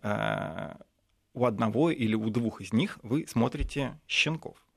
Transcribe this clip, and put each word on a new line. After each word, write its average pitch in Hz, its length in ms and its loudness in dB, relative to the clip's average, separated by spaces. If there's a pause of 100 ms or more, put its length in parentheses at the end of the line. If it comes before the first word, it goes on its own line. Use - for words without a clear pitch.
э, - 720 -2 (600)
у 123 120 2
одного 117 460 2
или 110 240 2
у 110 140 0
двух 110 320 -2
из 98 120 -8
них 160 300 2
вы 127 240 -2
смотрите 131 800 0
щенков. - 480 0 (220)